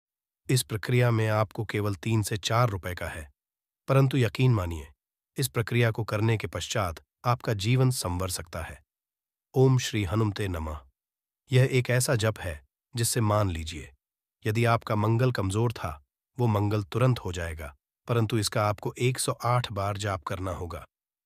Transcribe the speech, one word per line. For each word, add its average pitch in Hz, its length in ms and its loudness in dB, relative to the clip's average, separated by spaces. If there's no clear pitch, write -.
इस 131 140 2
प्रक्रिया 123 480 2
में 110 160 2
आपको 107 380 0
केवल 104 300 -2
तीन 110 280 0
से 107 140 -2
चार 117 320 2
रुपए 90 260 -6
का 82 120 -8
है, 82 240 -12
परंतु 135 300 4
यकीन 123 360 4
मानिए, 85 380 -4
इस 135 100 0
प्रक्रिया 120 440 2
को 110 120 -4
करने 110 340 2
के 98 100 -6
पश्चात 90 540 -4
आपका 120 280 0
जीवन 127 380 2
संवर 92 380 -4
सकता 87 320 -8
है। - 220 -14
ओम 131 240 6
श्री 107 260 -2
हनुमते 104 440 0
नमः। 78 320 -6
यह 127 200 6
एक 127 180 2
ऐसा 127 260 2
जप 110 240 2
है, 78 300 -10
जिससे, 117 260 0
मान 104 280 2
लीजिए, 82 440 -8
यदि 113 200 2
आपका 117 300 2
मंगल 113 360 2
कमजोर 107 400 0
था, 78 320 -10
वो 123 80 2
मंगल 104 360 2
तुरंत 120 360 2
हो 92 120 -6
जाएगा, 80 440 -8
परंतु 117 300 0
इसका 104 300 0
आपको 107 300 -4
एक 127 220 0
सौ - 120 -2
आठ 120 400 -2
बार 101 260 -4
जाप 98 260 -4
करना 92 280 -6
होगा, 82 340 -10